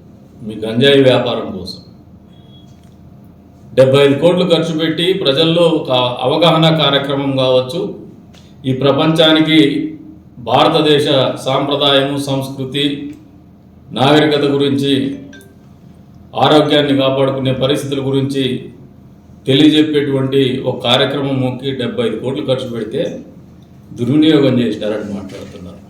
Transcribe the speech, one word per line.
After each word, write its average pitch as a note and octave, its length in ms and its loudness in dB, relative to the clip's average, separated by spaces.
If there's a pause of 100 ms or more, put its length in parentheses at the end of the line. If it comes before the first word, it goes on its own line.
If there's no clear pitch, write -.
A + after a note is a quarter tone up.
(460)
మీ A2 80 -10 (120)
గంజాయి C3+ 440 4
వ్యాపారం A#2 360 0 (120)
కోసం. - 220 -14 (2000)
డెబ్బై C3+ 260 4
ఐదు C#3 160 4
కోట్లు F3 300 2
ఖర్చు D#3 300 0
పెట్టి D#3+ 260 -2 (160)
ప్రజల్లో D#3+ 420 2 (140)
ఒక C3+ 120 -6 (360)
అవగాహన D#3+ 400 4 (160)
కార్యక్రమం C#3 480 -2 (100)
కావచ్చు, B2+ 400 0 (880)
ఈ C3 40 0 (100)
ప్రపంచానికి D#3 760 2 (920)
భారతదేశ D3+ 580 2 (400)
సాంప్రదాయము, C#3 680 0 (140)
సంస్కృతి, C3+ 560 -6 (1120)
నాగరికత D3 480 2 (100)
గురించి, C#3 380 0 (1500)
ఆరోగ్యాన్ని D3 560 4
కాపాడుకునే C3+ 520 0 (120)
పరిస్థితుల C#3 440 -2
గురించి C3+ 360 -2 (1040)
తెలియజెప్పేటువంటి C#3 920 2 (280)
ఒక B2 80 -4 (100)
కార్యక్రమం C#3 560 0
మొక్కి B2+ 380 -4
డెబ్బై A#2 280 -4
ఐదు G#2+ 140 -6
కోట్లు C#3 280 -6
ఖర్చు B2+ 240 -4
పెడితే A2+ 280 -6 (960)
దుర్వినియోగం C3+ 640 4
చేసినారని G#2 540 -6
మాట్లాడుతున్నారు. F#2 720 -16